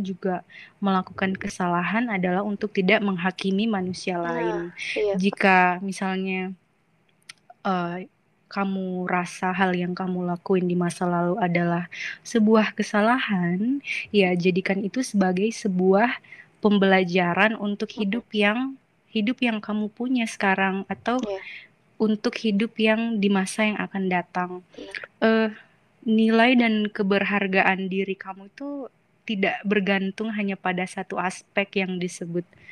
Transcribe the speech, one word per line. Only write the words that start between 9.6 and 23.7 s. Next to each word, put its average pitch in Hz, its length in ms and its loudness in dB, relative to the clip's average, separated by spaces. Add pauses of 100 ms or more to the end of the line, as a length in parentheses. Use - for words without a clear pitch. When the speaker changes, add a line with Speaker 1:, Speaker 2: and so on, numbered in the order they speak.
Speaker 1:
yang 180 180 -2
kamu 180 320 -4
lakuin 180 400 0
di 175 80 0
masa 180 320 0
lalu 175 320 0
adalah 175 480 0 (380)
sebuah 220 500 4
kesalahan, 214 1040 0 (320)
ya 185 240 4
jadikan 185 480 2
itu 202 220 -4
sebagai 190 500 2
sebuah 190 640 2 (400)
pembelajaran 190 960 4
untuk 202 400 -4
Speaker 2:
Mm-mm. 233 80 -6
Speaker 1:
hidup 208 220 -2 (100)
yang, 220 400 0 (400)
hidup 220 240 0
yang 220 240 -2
kamu 214 300 -4
punya 247 340 -2
sekarang 190 640 0
atau 233 320 -2
Speaker 2:
Iya. 202 160 -6 (640)
Speaker 1:
untuk 214 320 0 (100)
hidup 220 380 0
yang 220 400 2
di 202 100 4
masa 196 400 0